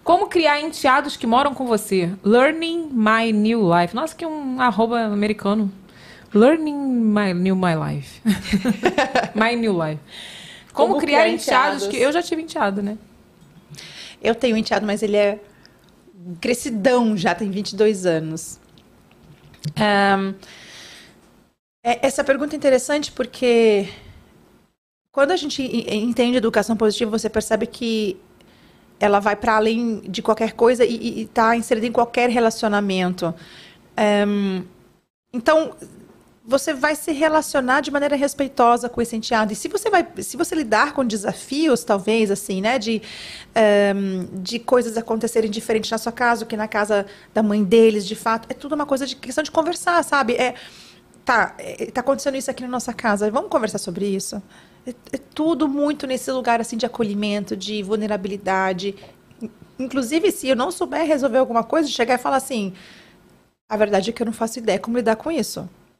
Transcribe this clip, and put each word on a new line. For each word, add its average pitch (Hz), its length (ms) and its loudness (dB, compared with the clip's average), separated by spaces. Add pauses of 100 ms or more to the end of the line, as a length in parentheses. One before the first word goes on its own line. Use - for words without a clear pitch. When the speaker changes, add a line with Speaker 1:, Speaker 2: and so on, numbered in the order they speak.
Speaker 1:
Como 370 260 4
criar 294 340 2
enteados 285 560 0
que 247 100 -4
moram 247 260 2
com 262 140 -6
você? 202 420 0 (140)
Learning 320 680 2
My 226 440 2
New 214 260 2 (180)
Life. 175 160 2
Nossa, 302 220 -6
que 349 100 -10
um 285 360 -6
arroba 233 400 2
americano. 208 680 0 (640)
Learning 294 400 6
My 226 600 2
New 185 220 2
My 185 200 2
Life. 147 460 -6 (540)
<laughs> 262 600 0
My 226 220 2
New 226 160 0
Life. 156 260 -2 (720)
Como - 220 2
Speaker 2:
Como 294 80 2
Speaker 1:
criar 302 220 4
Speaker 2:
criar 330 100 4
Speaker 1:
enteados 277 500 2
Speaker 2:
enteados. 196 60 -2
Speaker 1:
que... - 80 -2
Eu 269 160 2
já 339 100 0
tive 320 200 -4
enteado, 208 380 -2
né? 208 160 -6 (1300)
Speaker 2:
Eu 226 120 2
tenho 233 200 0
um - 20 2
enteado, 214 280 0
mas 208 180 -2
ele 208 140 0
é 208 220 2 (1000)
crescidão 240 800 0
já, 175 180 0
tem 202 160 -4
vinte 196 200 -6
e 202 40 -14
dois 208 300 2
anos. 160 520 -2 (1160)
Ahn, 196 580 2 (1500)
é, 240 220 0
essa 277 180 0
pergunta 277 320 0
é - 20 -8
interessante 285 540 0
porque 233 800 2 (1200)
quando 277 200 2
a 370 40 4
gente 285 260 -4
e-, 233 280 -4
e-, - 140 -2
entende 240 340 2
educação 226 400 2
positiva, 214 340 0
você 220 180 -2
percebe 220 380 0
que 220 500 -2 (800)
ela 202 200 4
vai 208 160 2
pra 220 200 0
além 220 460 0
de 190 200 -8
qualquer 220 320 0
coisa 240 320 4
e, 233 100 -2
e, 226 260 -6
e 220 40 -6
tá 226 300 2
inserida 226 320 0
em 240 40 -2
qualquer 240 380 2
relacionamento. 202 1040 0 (640)
Ahn, 202 640 2 (720)
então, 302 400 2 (720)
você 269 280 0
vai 294 220 0
se 302 160 -6
relacionar 294 720 2
de 294 100 -6
maneira 285 240 0
respeitosa 262 760 2
com 240 120 -4
esse 233 140 -4
enteado. 220 380 0
E - 20 -4
se - 120 -10
você 403 220 -4
vai, 370 160 4 (140)
se - 180 -10
você 330 180 -2
lidar 262 380 2
com 277 120 0
desafios, 226 800 -2
talvez, 214 460 0
assim, 190 320 -4
né, 233 160 0
de, 220 240 -2 (540)
ahn, 202 720 2 (160)
de 208 180 -6
coisas 233 380 0
acontecerem 226 520 -2
diferente 220 420 -4
na 226 60 -2
sua 226 140 -4
casa, 233 340 0
que 226 120 -6
na 214 100 -4
casa 208 380 0 (280)
da 208 80 2
mãe 214 220 2
deles, 214 440 6
de 214 80 -6
fato, 226 340 -4
é 254 40 -8
tudo 285 220 -6
uma 294 100 -2
coisa 277 220 -2
de 254 80 -10
questão 254 280 -6
de 294 80 -8
conversar, 330 520 0
sabe? 262 320 0
É, 247 200 0 (720)
"Tá, 226 320 2
é, - 300 -8
tá 240 140 -4
acontecendo 277 360 0
isso 269 140 -6
aqui 247 120 -8
na 254 60 -8
nossa 247 240 -6
casa, 214 380 0
vamos 311 180 -2
conversar 320 300 -2
sobre 190 280 -6
isso?" 196 340 -4 (440)
É, - 40 -10 (240)
é 269 40 -8 (160)
tudo 311 340 0
muito 285 400 -2
nesse 262 240 -4
lugar, 247 280 0
assim, 226 160 -6
de 226 120 -2
acolhimento, 208 680 -4
de 202 280 -6
vulnerabilidade. 190 1120 -2 (460)
In-, 220 80 -12 (300)
inclusive, 269 520 0
se - 180 -6
eu 262 60 4
não 247 160 -2
souber 294 340 -2
resolver 269 320 2
alguma 233 260 2
coisa, 294 240 0
chegar 240 280 0
e - 20 -4
falar 277 200 0
assim, 220 360 -4 (960)
"A 220 80 -2
verdade 208 320 2
é 233 40 -6
que - 100 -8
eu - 20 0
não 226 80 -4
faço 226 240 -4
ideia 220 220 0
como 233 180 -4
lidar 220 200 2
com 294 140 -6
isso. 226 380 -4 (300)